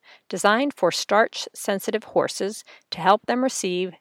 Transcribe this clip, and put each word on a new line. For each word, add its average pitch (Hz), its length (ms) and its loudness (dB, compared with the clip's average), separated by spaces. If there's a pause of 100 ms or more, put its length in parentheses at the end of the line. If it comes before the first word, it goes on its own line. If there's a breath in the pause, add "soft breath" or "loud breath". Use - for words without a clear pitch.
(300 soft breath)
designed 220 460 2
for 170 160 0
starch-sensitive - 1120 -2
horses - 600 -4 (280 loud breath)
to - 80 -10
help 190 260 2
them 247 180 -2
receive 180 580 -4